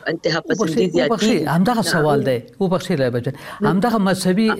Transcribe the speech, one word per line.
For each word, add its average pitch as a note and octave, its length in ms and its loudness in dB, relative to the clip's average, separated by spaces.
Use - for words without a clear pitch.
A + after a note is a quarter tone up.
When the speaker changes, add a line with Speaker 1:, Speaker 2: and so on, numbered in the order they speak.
Speaker 1:
انتها E3 320 -2
پسندي F#3 460 0
Speaker 2:
وبخښئ، D#3+ 220 0
وبخښئ، G#3 180 0
Speaker 1:
زیاتېږي. A3+ 220 2
Speaker 2:
همدغه F#3 260 2
Speaker 1:
نو A3+ 80 0
Speaker 2:
سوال D3 440 2
دی. B2+ 120 0
وبخښئ، F#3 320 -2
لوی C3 180 0
بچن. B2 220 -4
همدغه G#3+ 360 2
مذهبي F#3+ 500 2